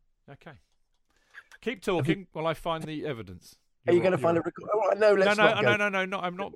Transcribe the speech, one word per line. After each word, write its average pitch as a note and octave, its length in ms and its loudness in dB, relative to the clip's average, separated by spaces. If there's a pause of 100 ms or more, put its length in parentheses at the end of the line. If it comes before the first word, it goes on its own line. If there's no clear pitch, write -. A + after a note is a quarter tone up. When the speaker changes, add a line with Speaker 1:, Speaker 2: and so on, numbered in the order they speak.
(300)
Speaker 1:
Okay. C#3+ 220 -20 (1080)
Keep A3 240 -8
Speaker 2:
Have F#3+ 120 0
you D#3 180 0
Speaker 1:
talking F#3+ 180 -8
while D#3 140 -6
I D#3+ 80 -2
find D#3+ 300 -6
the D3+ 220 -8
evidence. G#2+ 500 -12 (300)
Speaker 2:
Are E3+ 60 2
you F3 60 6
Speaker 1:
You're E3 60 2
Speaker 2:
gonna F#3 120 2
Speaker 1:
right, C3 60 -4
Speaker 2:
find E3+ 140 2
Speaker 1:
you're E3 100 0
Speaker 2:
a F3 40 -4
reco-, - 240 -8
all G#3+ 140 0
right, G3 100 2
no, G#3 160 6
let's G3 240 4
Speaker 1:
No, G#3+ 60 6
no, G#3 100 6
Speaker 2:
not G#3 80 0
Speaker 1:
no, G#3 80 4
Speaker 2:
go. G#3 60 4
Speaker 1:
no, G#3 120 0
no, F#3+ 160 -2
no, F#3+ 160 -6
I'm F3+ 160 -6
not. G3+ 200 -8